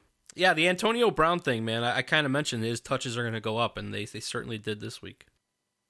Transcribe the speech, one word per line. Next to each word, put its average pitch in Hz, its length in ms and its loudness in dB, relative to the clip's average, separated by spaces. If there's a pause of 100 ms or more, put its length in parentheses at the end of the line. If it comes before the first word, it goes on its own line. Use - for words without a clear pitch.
(340)
yeah, 180 220 4
the 160 120 4
Antonio 220 440 4
Brown 165 260 4
thing, 123 280 0
man, 113 180 0
I, 120 140 0
I 131 40 2
kinda 151 280 0
mentioned 131 340 -2
his 117 180 -2
touches 123 340 -4
are 120 80 -2
gonna 113 180 -4
go 110 160 -2
up, 117 200 0
and 104 160 -6
they, 104 120 -6
they 110 160 -12
certainly 120 360 -6
did 104 220 -6
this 110 240 -12
week. - 240 -18 (640)